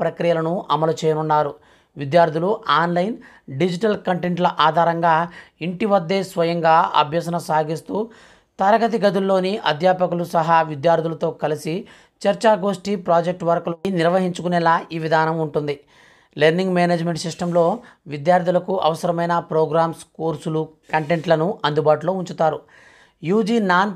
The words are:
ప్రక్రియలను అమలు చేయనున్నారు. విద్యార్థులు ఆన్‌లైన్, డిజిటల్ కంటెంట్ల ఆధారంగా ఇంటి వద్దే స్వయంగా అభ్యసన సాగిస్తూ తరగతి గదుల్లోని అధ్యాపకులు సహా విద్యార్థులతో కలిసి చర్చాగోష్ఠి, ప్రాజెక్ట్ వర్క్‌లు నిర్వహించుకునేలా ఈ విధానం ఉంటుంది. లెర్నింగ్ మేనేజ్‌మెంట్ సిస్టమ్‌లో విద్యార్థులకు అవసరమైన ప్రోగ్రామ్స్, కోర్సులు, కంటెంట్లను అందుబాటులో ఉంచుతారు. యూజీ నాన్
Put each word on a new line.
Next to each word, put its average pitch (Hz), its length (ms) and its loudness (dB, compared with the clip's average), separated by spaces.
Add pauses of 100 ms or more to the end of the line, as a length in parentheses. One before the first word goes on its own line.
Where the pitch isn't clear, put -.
ప్రక్రియలను 165 520 -2 (220)
అమలు 156 260 0
చేయనున్నారు. 156 500 0 (460)
విద్యార్థులు 160 540 2 (260)
ఆన్‌లైన్, 175 380 0 (460)
డిజిటల్ 190 460 0
కంటెంట్ల 180 400 0 (200)
ఆధారంగా 165 480 2 (520)
ఇంటి 185 260 -4
వద్దే 190 280 0 (100)
స్వయంగా 165 460 2 (260)
అభ్యసన 165 340 -4 (120)
సాగిస్తూ 156 480 -2 (640)
తరగతి 214 460 2
గదుల్లోని 190 480 0 (200)
అధ్యాపకులు 175 600 0
సహా 165 240 4 (140)
విద్యార్థులతో 160 580 0 (120)
కలిసి 151 320 -4 (460)
చర్చాగోష్ఠి, 202 760 0 (120)
ప్రాజెక్ట్ 175 440 0
వర్క్‌లు 165 260 -2 (240)
నిర్వహించుకునేలా 175 760 2 (180)
ఈ 165 120 -6
విధానం 160 300 2 (100)
ఉంటుంది. 147 300 -4 (640)
లెర్నింగ్ 180 340 4
మేనేజ్‌మెంట్ 175 480 0
సిస్టమ్‌లో 170 400 0 (480)
విద్యార్థులకు 175 640 0 (140)
అవసరమైన 170 460 -2 (160)
ప్రోగ్రామ్స్, 160 540 0 (160)
కోర్సులు, 156 420 -4 (300)
కంటెంట్లను 160 560 0 (200)
అందుబాటులో 151 520 0
ఉంచుతారు. 165 400 -2 (640)
యూజీ 214 340 0 (140)
నాన్ 196 240 2